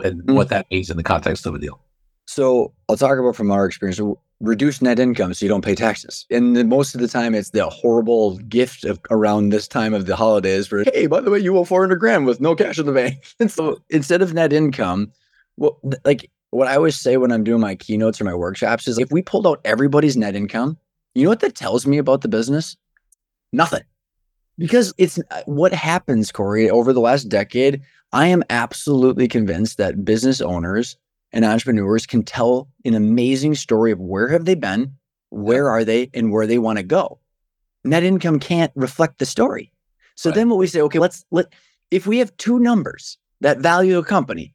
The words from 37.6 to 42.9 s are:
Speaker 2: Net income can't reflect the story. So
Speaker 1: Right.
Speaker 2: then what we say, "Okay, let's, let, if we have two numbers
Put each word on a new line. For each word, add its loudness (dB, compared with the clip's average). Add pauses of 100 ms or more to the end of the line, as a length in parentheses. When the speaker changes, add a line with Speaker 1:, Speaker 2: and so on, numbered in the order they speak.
Speaker 2:
Net 2
income 0
can't 0
reflect -2
the -4
story. -4 (440)
So -4
Speaker 1:
Right. 0
Speaker 2:
then 2
what 2
we 2
say, 0
"Okay, 0
let's, 0
let, 0 (440)
if 0
we 2
have -2
two 0
numbers 0 (240)